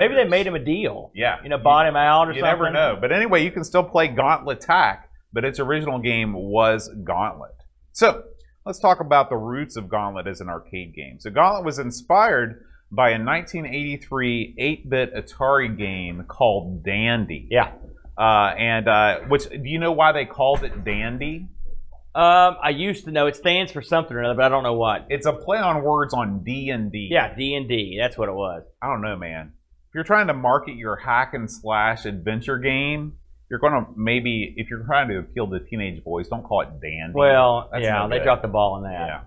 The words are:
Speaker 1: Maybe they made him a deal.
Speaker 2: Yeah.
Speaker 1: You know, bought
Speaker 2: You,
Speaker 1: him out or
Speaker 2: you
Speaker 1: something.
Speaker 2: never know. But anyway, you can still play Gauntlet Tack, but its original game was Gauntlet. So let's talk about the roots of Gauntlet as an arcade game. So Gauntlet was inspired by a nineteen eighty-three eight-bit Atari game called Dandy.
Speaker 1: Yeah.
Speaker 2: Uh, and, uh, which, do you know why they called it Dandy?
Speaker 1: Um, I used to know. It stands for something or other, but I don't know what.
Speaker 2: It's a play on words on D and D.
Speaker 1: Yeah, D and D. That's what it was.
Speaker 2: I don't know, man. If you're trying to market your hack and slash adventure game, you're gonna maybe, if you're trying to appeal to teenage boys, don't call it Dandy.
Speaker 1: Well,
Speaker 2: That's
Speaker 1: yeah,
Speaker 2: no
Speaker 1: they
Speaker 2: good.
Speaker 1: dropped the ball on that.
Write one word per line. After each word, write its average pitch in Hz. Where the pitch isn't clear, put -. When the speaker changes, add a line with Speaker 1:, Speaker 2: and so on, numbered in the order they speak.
Speaker 1:
Maybe 269
they 247
made 185
him 175
a 156
deal. 151
Speaker 2:
Yeah. 110
Speaker 1:
You 135
know, 143
bought 147
Speaker 2:
You, 160
Speaker 1:
him 147
out 151
or 165
Speaker 2:
you 139
Speaker 1:
something. 165
Speaker 2:
never 165
know. 143
But 123
anyway, 185
you 175
can 175
still 180
play 165
Gauntlet 131
Tack, 156
but 113
its 135
original 143
game 113
was 107
Gauntlet. 87
So -
let's 196
talk 185
about 143
the 127
roots 120
of 101
Gauntlet 101
as 95
an 90
arcade 85
game. 67
So 110
Gauntlet 180
was 143
inspired 131
by 123
a 113
nineteen 156
eighty-three 131
eight-bit 131
Atari 131
game 92
called 92
Dandy. 101
Speaker 1:
Yeah. 117
Speaker 2:
Uh, 107
and, 113
uh, 107
which, 143
do -
you 151
know 165
why 156
they 147
called 139
it 101
Dandy? 127
Speaker 1:
Um, 175
I 147
used 180
to 160
know. 147
It 143
stands 180
for 143
something 160
or 120
other, 120
but 131
I 131
don't 135
know 120
what. 110
Speaker 2:
It's 139
a -
play 196
on 170
words 147
on 101
D 135
and 110
D. 104
Speaker 1:
Yeah, 139
D 135
and 139
D. 104
That's 120
what 107
it 95
was. 92
Speaker 2:
I 123
don't 127
know, 107
man. 80
If -
you're 160
trying 208
to 156
market 131
your 110
hack 127
and 113
slash 110
adventure 110
game, 143
you're 120
gonna 143
maybe, 113
if 113
you're 117
trying 139
to 98
appeal 101
to 92
teenage 95
boys, 85
don't 120
call 98
it 71
Dandy. 80
Speaker 1:
Well, 127
Speaker 2:
That's 120
Speaker 1:
yeah, 107
Speaker 2:
no 107
Speaker 1:
they 123
Speaker 2:
good. -
Speaker 1:
dropped 123
the 110
ball 101
on 98
that. 85